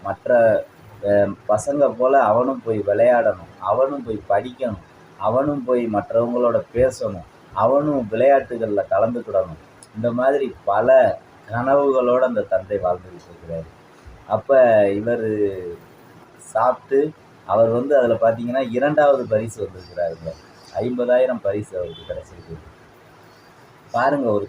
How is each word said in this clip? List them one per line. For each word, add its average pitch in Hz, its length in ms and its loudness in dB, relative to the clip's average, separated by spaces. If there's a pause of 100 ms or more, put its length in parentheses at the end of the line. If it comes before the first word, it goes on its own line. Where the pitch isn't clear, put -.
மற்ற, 98 260 -10 (760)
அஹ், 101 320 2 (140)
பசங்க 139 480 0
போல 127 260 2
அவனும் 120 420 0
போய் 113 140 -2
விளையாடணும், 104 800 2
அவனும் 127 460 -2
போய் 110 240 -8
படிக்கணும், 113 560 -4 (340)
அவனும் 131 460 -2
போய் 123 220 0
மற்றவங்களோட 117 760 0 (100)
பேசணும், 117 540 -2 (280)
அவனும் 131 560 0
விளையாட்டுகள்ல 110 800 0
கலந்துக்கிடணும். 98 720 -2 (360)
இந்த 117 160 -4
மாதிரி 131 420 -2 (100)
பல 107 240 0 (640)
கனவுகளோட 131 680 2
அந்த 120 220 0
தந்தை 95 360 -4
வாழ்ந்துகிட்டு 90 520 -6
இருக்கிறாரு. 82 380 -12 (580)
அப்ப 110 320 0 (320)
இவரு 110 400 -2 (1080)
சாப்பிட்டு, 135 760 -2 (340)
அவர் 110 220 2
வந்து 131 300 0
அதுல 117 160 2
பாத்தீங்கன்னா 117 560 0
இரண்டாவது 143 560 2
பரிசு 110 340 -4
வந்திருக்கிறாருங்க. 87 680 -8 (440)
ஐம்பதாயிரம் 123 680 0
பரிசு 101 340 -4
அவருக்கு 85 340 -8
கிடைச்சிருக்கு. 87 460 -14 (1400)
பாருங்க, 135 380 0
ஒரு 101 180 -2